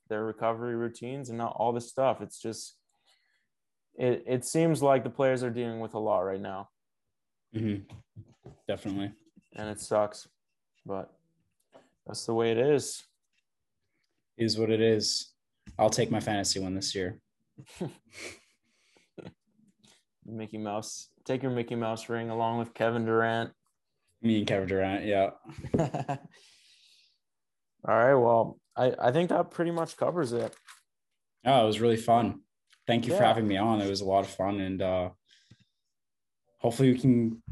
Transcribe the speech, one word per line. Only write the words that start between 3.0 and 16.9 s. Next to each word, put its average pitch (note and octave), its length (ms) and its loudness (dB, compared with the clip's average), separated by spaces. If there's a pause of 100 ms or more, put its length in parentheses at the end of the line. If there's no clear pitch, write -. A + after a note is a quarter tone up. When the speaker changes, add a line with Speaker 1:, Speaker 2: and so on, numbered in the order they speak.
Speaker 1:
it, B2 300 0
it B2+ 200 -2
seems D#3+ 360 2
like C3+ 220 4
the B2+ 60 -6
players C3 340 0
are B2 80 -2
dealing A2+ 300 -6
with A2 120 -10
a A2+ 60 -4
lot G#2 220 0
right F#2+ 200 -2
now. G2 280 -10 (840)
Speaker 2:
Mm-hmm. G#2+ 300 -4 (840)
Definitely. G2 460 -6 (460)
Speaker 1:
And G#2+ 120 -8
it G#2 120 -10
sucks, G#2+ 460 -2 (580)
but G2 280 -8 (920)
that's - 180 -10
the A#2 80 -2
way A2+ 180 2
it A2 60 2
is. C3+ 460 0 (1300)
Speaker 2:
Is A2+ 200 0
what A2+ 140 2
it A2 80 2
is. A2 540 2 (440)
I'll A2 120 4
take A2+ 200 0
my A2 120 -2
fantasy G2 380 -2
one F#2 140 -4
this F#2+ 220 -6